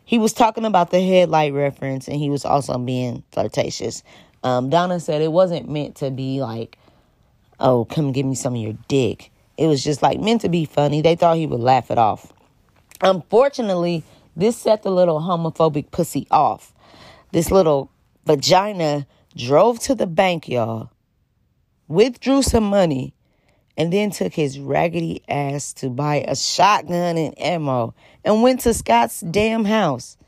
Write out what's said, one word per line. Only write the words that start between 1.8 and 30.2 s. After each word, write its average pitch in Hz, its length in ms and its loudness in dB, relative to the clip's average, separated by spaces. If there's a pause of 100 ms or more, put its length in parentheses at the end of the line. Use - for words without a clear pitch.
and 143 100 -6
he 147 100 -2
was 143 160 -2
also 135 320 0
being 123 560 -4
flirtatious. - 720 -4 (420)
Um, 127 240 0
Donna 175 320 0
said 151 220 -2
it 156 100 -2
wasn't 175 360 0
meant 147 280 -8
to 135 140 -4
be 135 320 -6
like, 113 360 -10 (800)
"Oh, 123 280 2
come 143 260 -2
give 135 140 -2
me 135 80 -2
some 123 200 -4
of 120 60 -4
your 110 160 -6 (120)
dick." 131 440 0 (240)
It 147 100 2
was 143 160 2
just, 147 200 -2
like, 151 180 0
meant 220 220 0
to 196 60 -2
be 170 160 0
funny. 147 360 -2
They 165 160 2
thought 170 200 2
he 165 100 -2
would 135 140 -4
laugh 127 300 2
it - 80 -2
off. 104 340 0 (680)
Unfortunately, 190 1040 0 (340)
this 214 200 0
set 214 260 0
the 202 80 -2
little 175 300 2
homophobic 160 720 -2
pussy - 400 -4
off. 139 440 0 (580)
This - 180 0
little 160 400 2 (360)
vagina 156 800 2 (300)
drove 160 440 4
to - 140 0
the 214 120 -2
bank, 180 420 0
y'all. 113 420 -4 (1000)
Withdrew 247 500 2
some 226 240 2
money, 165 480 0 (640)
and 170 160 0
then 202 180 0
took 180 220 -4
his 139 260 -4
raggedy 165 680 -2
ass 143 440 -4
to 135 180 -8
buy 143 380 -2
a 139 80 -4
shotgun 175 800 0
and 156 220 -4
ammo 135 540 -2 (300)
and 220 180 2
went 254 180 2
to 233 120 0
Scott's 233 480 0
damn 214 440 0
house. 196 520 -2 (120)